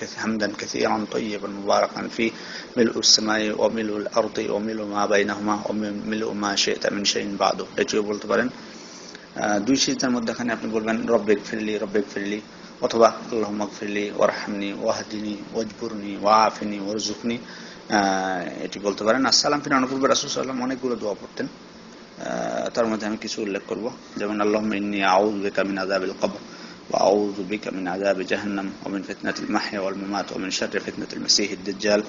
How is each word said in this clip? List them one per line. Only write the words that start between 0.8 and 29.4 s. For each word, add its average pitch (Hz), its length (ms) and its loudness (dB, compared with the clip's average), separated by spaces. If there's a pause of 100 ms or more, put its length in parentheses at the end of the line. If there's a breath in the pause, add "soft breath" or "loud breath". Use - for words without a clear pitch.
তাইয়িবান 104 400 -4
মুবারাকান 101 580 2
ফি 113 220 0 (460 loud breath)
মিলউস 113 400 4
সামাই 107 340 2
ওয়া 107 180 2
মিলউল 104 460 -2
আরদি 107 340 0
ওয়া 104 100 0
মিলউ 107 280 -4
মা 104 200 0
বাইনাহুমা 101 460 2
ওয়া 104 200 -2
মি-, 104 320 -2
মিলউ 110 280 -2
মা 101 240 0
শি'তা - 340 2
মিন 101 140 -2
শাইইন 101 320 0
বা'দু, 92 280 2 (120)
এটিও 107 260 2
বলতে 104 260 -4
পারেন। 107 200 2 (880 loud breath)
আহ, 104 220 0
দুই 120 180 2
সিজদার 127 340 0
মধ্যখানে 120 420 -2
আপনি 110 180 -4
বলবেন 113 380 0
রব্বিক 107 360 6
ফিরলি, 107 340 -2
রব্বিক 104 260 0 (100)
ফিরলি, 101 260 -2 (400 loud breath)
অথবা 113 280 8
আল্লাহুম্মা 104 560 0
গফিরলি 104 520 -4
ওয়ারহামনি 101 680 0
ওয়াহদিনি 104 540 -2 (180)
ওয়াজবুরনি 107 680 -6
ওয়াআফিনি 104 580 4
ওয়ারজুকনি, 107 580 -4 (500 loud breath)
আহ, 95 760 2
এটি 92 160 -6
বলতে 101 240 0
পারেন। 127 220 4
আর 117 60 4
সালাম 147 280 4
ফিরানোর 131 300 2
পূর্বে 135 180 2
রাসূল 139 220 2
সাল্লাল্লাহু 131 340 -2
আলাইহি 131 220 -2
ওয়াসাল্লাম 123 80 2
অনেকগুলো - 0 -
দোয়া 107 200 -2
পড়তেন, - 1120 -10
আহ, 117 440 -2
তার 120 160 2
মধ্যে 107 200 0
আমি 107 100 -2
কিছু 110 260 -4
উল্লেখ 98 240 -2
করব, 104 240 -4 (260)
যেমন 104 240 -2
আল্লাহুম্মা 104 360 2
ইন্নী 101 260 0
আউযু 95 280 6
বিকা 101 320 0
মিন 98 160 0
আযাবিল 95 320 0
কবর 95 280 -2 (520 loud breath)
ওয়া - 120 4
আউযু 101 400 4
বিকা 104 280 -4
মিন 92 160 -4
আযাবি 95 380 2
জাহান্নাম 101 420 -2
ওয়া 95 280 -8
মিন 95 80 -4
ফিতনাতিল 98 460 -6